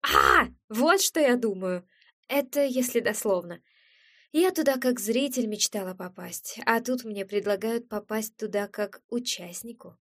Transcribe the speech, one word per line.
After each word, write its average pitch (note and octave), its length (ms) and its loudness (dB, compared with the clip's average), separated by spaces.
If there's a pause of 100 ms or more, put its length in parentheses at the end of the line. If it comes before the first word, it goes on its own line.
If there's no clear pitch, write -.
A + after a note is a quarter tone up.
А, C#2 460 6 (200)
вот D4+ 320 4
что - 200 2
я B3 160 6
думаю! F#3 500 -2 (400)
Это C#4+ 380 0
если B3 340 0
дословно. F#3 640 -2 (720)
Я F4+ 160 4
туда C#4 280 2
как B3+ 200 0
зритель A#3+ 480 0
мечтала G#3 460 -4
попасть, F3+ 720 -12
а A3+ 160 2
тут B3 240 -4
мне G3+ 220 -6
предлагают G#3 640 -2
попасть A3 440 -6
туда G3+ 320 -4
как G3+ 440 -8
участнику. A3+ 880 -8 (120)